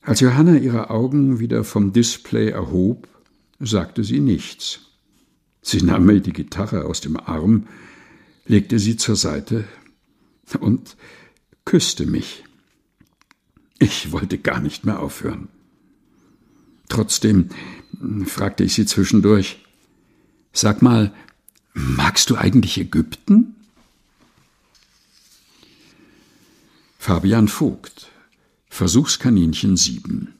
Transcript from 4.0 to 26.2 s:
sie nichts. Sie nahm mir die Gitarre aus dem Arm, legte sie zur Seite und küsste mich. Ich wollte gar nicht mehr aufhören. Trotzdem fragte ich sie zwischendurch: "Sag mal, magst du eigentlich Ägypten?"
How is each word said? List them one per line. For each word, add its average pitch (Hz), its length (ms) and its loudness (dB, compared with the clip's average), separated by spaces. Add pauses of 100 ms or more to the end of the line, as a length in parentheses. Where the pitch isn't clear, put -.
sie 123 160 -2
nichts. - 600 -4 (800)
Sie 98 180 -2
nahm 92 240 2
mir 101 160 6
die 87 120 -6
Gitarre 98 520 -8
aus 78 160 -8
dem 76 160 -8
Arm, 95 520 0 (800)
legte 107 320 2
sie 110 180 0
zur 110 200 -2
Seite 90 480 -4 (960)
und - 360 -2 (680)
küsste - 400 0
mich. - 400 -6 (1300)
Ich 104 340 0
wollte 92 260 -6
gar - 220 -4
nicht - 240 -8
mehr 107 160 -4
aufhören. - 480 -10 (1400)
Trotzdem 107 600 2 (760)
fragte 98 380 -4
ich 92 100 -2
sie 107 120 0
zwischendurch: 98 760 2 (880)
"Sag 104 300 0
mal, 117 320 4 (600)
magst - 540 0
du 120 80 2
eigentlich - 420 4
Ägypten?" 117 760 2 (3500)